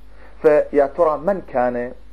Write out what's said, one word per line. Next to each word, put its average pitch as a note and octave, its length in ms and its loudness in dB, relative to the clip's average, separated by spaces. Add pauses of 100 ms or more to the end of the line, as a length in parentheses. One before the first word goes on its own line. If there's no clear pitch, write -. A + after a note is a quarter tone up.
(420)
فيا C#3+ 460 2
ترى D#3 300 0
من F3 300 -4
كان B2 440 -4 (220)